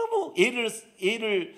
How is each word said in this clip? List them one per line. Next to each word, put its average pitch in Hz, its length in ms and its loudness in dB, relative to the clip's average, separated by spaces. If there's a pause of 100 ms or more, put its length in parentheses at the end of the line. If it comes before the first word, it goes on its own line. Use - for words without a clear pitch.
(380)
애를, 233 320 2 (320)
애를, 202 560 0